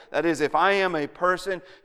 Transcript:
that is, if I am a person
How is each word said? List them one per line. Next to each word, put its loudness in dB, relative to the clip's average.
that 0
is, 0
if 0
I 2
am 0
a -2
person -2